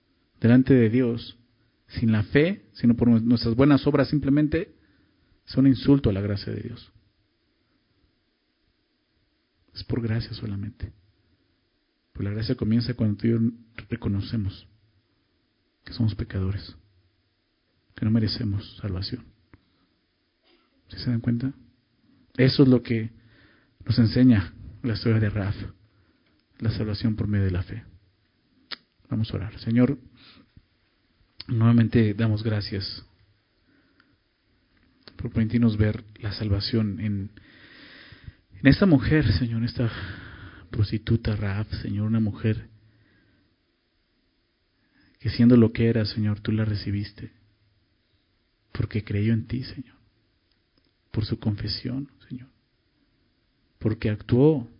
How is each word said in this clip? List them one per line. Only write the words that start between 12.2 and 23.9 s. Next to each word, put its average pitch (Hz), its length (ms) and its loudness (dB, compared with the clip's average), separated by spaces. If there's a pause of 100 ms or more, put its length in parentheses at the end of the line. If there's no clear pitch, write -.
la 101 80 -4
gracia 113 240 -4
comienza 117 380 0
cuando 104 240 -2
tú 117 100 -2
y 117 40 4
yo 117 80 2 (500)
reconocemos 101 800 -6 (1160)
que - 100 -18
somos 110 220 0
pecadores, 98 600 -6 (1200)
que - 100 -6
no 107 60 2
merecemos 101 680 -2
salvación. 95 440 -8 (1600)
¿Sí - 80 -18
se - 120 -6
dan 117 120 -2
cuenta? 123 320 -2 (840)
Eso 131 260 4
es 131 60 6
lo 123 140 4
que 113 280 -4 (720)
nos - 120 0